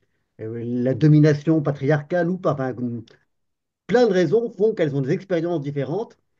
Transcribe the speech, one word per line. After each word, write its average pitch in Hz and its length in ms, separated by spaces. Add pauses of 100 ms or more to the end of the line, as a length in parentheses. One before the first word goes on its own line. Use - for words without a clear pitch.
(420)
euh, 113 240
la 123 300
domination 151 680
patriarcale 151 680
ou 185 100
pas, 160 140
enfin, 131 220 (1120)
plein 233 200
de 202 60
raisons 185 360
font 214 240
qu'elles 151 220
ont 143 60
des 131 100
expériences 170 500
différentes 143 560 (220)